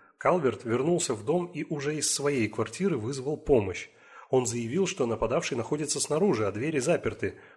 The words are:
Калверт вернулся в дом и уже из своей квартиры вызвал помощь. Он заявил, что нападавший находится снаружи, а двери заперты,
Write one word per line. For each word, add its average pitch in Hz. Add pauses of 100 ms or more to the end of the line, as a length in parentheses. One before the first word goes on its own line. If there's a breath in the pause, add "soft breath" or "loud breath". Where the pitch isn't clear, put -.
(200 soft breath)
Калверт 139
вернулся 131
в 104
дом 175
и 160
уже 151
из -
своей 139
квартиры 156
вызвал 131
помощь. 104 (400 loud breath)
Он 127
заявил, 120
что -
нападавший 117
находится 147
снаружи, 147
а 98
двери 135
заперты, 120 (220 loud breath)